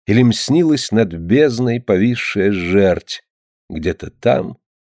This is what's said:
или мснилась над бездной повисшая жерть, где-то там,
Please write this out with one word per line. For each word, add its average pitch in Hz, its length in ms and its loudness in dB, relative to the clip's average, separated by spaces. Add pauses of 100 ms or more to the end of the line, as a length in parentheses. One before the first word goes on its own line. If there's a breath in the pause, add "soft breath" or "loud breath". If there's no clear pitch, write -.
или 110 160 4
мснилась 139 680 0
над 107 220 0
бездной 117 680 0
повисшая 104 720 0
жерть, 92 720 0 (460)
где-то - 420 -8
там, - 460 -2 (340)